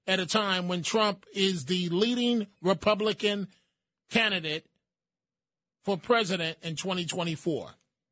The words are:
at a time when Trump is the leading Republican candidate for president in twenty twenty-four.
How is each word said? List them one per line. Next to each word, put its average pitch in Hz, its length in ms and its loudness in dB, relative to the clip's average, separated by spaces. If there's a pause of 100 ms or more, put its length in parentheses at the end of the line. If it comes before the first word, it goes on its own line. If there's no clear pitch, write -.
at 185 120 2
a 185 80 -2
time 190 400 0
when 180 160 -2
Trump 208 520 0
is 190 320 0
the 180 240 0
leading 240 560 2 (160)
Republican 208 880 0 (640)
candidate 180 560 0 (1160)
for 196 140 -2
president 180 680 0
in 165 120 -6
twenty 180 300 -4
twenty-four. 160 680 -4 (360)